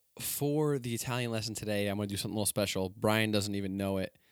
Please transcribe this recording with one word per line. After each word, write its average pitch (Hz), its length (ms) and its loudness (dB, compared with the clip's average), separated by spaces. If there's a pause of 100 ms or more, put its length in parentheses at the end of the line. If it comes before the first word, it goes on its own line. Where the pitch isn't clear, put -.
(180)
for 147 600 0
the 120 160 -2
Italian 120 360 -2
lesson 110 240 -2
today, 104 340 0
I'm 98 80 0
gonna 104 100 0
do 101 100 -4
something 98 180 -4
a 107 40 0
little 104 80 0
special. 98 500 0
Brian 107 340 4
doesn't 104 240 0
even 98 220 -2
know 98 220 0
it. - 180 -4 (160)